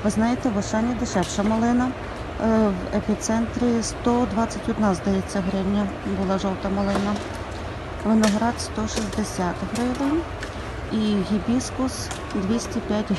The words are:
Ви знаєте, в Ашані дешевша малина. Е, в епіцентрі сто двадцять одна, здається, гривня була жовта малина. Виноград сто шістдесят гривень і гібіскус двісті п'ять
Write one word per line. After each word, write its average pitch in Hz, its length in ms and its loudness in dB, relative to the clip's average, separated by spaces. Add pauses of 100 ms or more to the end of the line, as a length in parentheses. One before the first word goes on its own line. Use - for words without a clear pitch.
Ви 208 60 4
знаєте, 233 380 2
в 202 100 2
Ашані 220 360 0
дешевша 208 480 0
малина. 233 460 4 (560)
Е, 220 240 6
в 185 280 -2
епіцентрі 226 840 0
сто 240 520 2
двадцять 226 340 0
одна, 214 260 2
здається, 196 460 0
гривня 196 460 0 (320)
була 190 200 2
жовта 190 300 -2
малина. 196 460 0 (880)
Виноград 220 540 4
сто - 240 -4
шістдесят 202 720 -2 (200)
гривень 254 460 0 (720)
і 214 240 2 (160)
гібіскус 247 760 0 (260)
двісті 214 460 0
п'ять 208 380 0